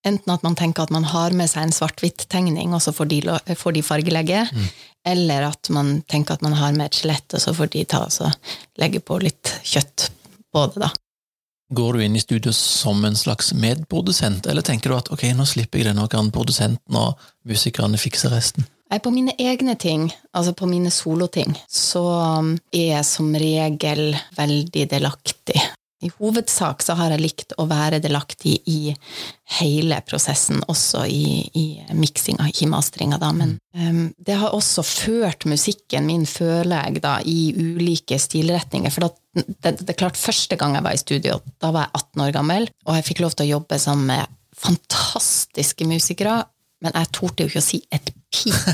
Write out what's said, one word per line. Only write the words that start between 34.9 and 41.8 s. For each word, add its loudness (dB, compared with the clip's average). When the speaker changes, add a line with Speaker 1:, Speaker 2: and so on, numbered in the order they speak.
Speaker 1:
musikken 0
min, 2
føler 0
jeg -4
da, 0
i 2
ulike 0
stilretninger, 0
for 0
da, 0
det, -2
det -6
er -4
klart, 0
første 0
gang 2
jeg 0
var 0
i 0
studio, 0
da 2
var 2